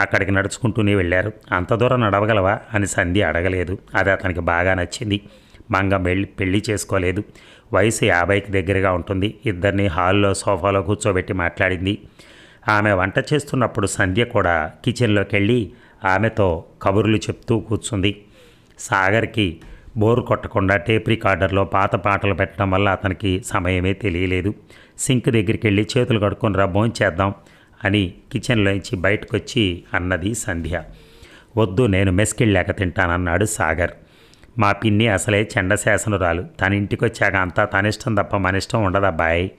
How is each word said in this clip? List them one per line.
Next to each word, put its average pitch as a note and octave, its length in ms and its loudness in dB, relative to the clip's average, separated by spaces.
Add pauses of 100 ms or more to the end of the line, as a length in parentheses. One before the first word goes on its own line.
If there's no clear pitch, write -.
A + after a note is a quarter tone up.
అక్కడికి G2 300 0
నడుచుకుంటూనే G2+ 640 0
వెళ్ళారు. F#2 380 0 (200)
"అంత F#2 220 0
దూరం B2 260 2
నడవగలవా?" G#2 580 2 (160)
అని G2+ 120 0
సంధ్య F#2 360 0
అడగలేదు. F2+ 560 -2 (160)
అది G2 160 2
అతనికి F#2 300 -2
బాగా F2 340 2
నచ్చింది. G2+ 460 -4 (500)
మంగ G2 260 2
పెళ్లి, F#2 300 0
పెళ్లి G2 440 -2
చేసుకోలేదు. F#2+ 520 -2 (500)
వయసు G#2+ 320 2
యాభైకి F#2+ 480 2
దగ్గరగా F#2+ 400 0
ఉంటుంది. F#2+ 420 -2 (120)
ఇద్దరిని G2 400 0
హాల్లో F#2+ 480 2
సోఫాలో G2 480 0
కూర్చోబెట్టి G2 500 -2
మాట్లాడింది. F#2 680 -2 (680)
ఆమె G#2 240 4
వంట F#2+ 260 0
చేస్తున్నప్పుడు B2 680 -2
సంధ్య G2 380 0
కూడా F2 460 0 (140)
కిచెన్లోకి G#2+ 520 0
వెళ్ళి G#2 360 0 (320)
ఆమెతో F#2+ 600 2 (180)
కబుర్లు G#2 340 2
చెప్తూ - 440 -4
కూర్చుంది. G2+ 640 -4 (540)
సాగర్కి G2 840 0 (360)
బోరు A2+ 260 2
కొట్టకుండా G2 540 0
టేప్ A2 320 0
రికార్డర్లో G2 560 0
పాత G2+ 320 0
పాటలు G2 380 0
పెట్టడం F#2+ 360 -2
వల్ల G2 180 2
అతనికి F#2 580 -2
సమయమే F#2 460 0
తెలియలేదు. F#2 640 -2 (440)
"సింక్ C3 320 0
దగ్గరికి A2 360 2
వెళ్ళి G#2 200 2 (120)
చేతులు A#2+ 220 2
కడుక్కొని G2 380 0
రా, G2 60 4
భోంచేద్దాం," G2 720 0 (500)
అని G2 300 0 (180)
కిచెన్లోంచి G2+ 640 -2
బయటకొచ్చి F#2+ 840 -2 (120)
అన్నది F#2 400 -2
సంధ్య. E2 480 -6 (760)
"వద్దు, A2 300 2
నేను F#2+ 260 2
మెస్కెళ్ళాక G2+ 580 2
తింటానన్నాడు F2+ 760 0
సాగర్. E2 460 -2 (680)
మా G2+ 140 4
పిన్ని A2 360 2
అసలే G2+ 340 2
చండశాసనురాలు, F#2+ 1040 0 (160)
తన G2 120 2
ఇంటికొచ్చాక G2+ 600 0
అంతా F#2+ 300 0
తనిష్టం G#2 500 -2
తప్ప G2+ 220 0
మనిష్టం F#2+ 480 0
ఉండదబ్బాయ్" F2 640 0 (100)